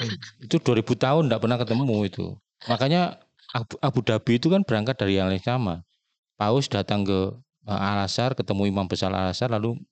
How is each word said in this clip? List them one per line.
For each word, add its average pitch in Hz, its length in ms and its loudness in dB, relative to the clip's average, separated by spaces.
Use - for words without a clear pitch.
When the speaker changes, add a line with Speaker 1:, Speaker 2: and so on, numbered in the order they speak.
Speaker 1:
<laughs> - 420 -10
Speaker 2:
Itu 139 160 2
dua 123 160 4
ribu 107 160 2
tahun 143 340 2
nggak 113 140 0
pernah 117 160 2
ketemu 120 480 0
itu. 92 220 -6
Makanya 147 500 0
Abu, 113 300 -8
Abu 127 200 0
Dhabi 113 360 2
itu 123 120 0
kan 190 140 4
berangkat 113 340 0
dari 98 200 2
yang 95 220 2
sama. 104 420 -2
Paus 120 320 2
datang 101 400 0
ke, 98 260 2
eh, 107 60 -8
Al-Azhar, 101 640 0
ketemu 98 320 0
Imam 98 180 0
Besar 92 240 -2
Al-Azhar, 92 400 -2
lalu 117 300 -2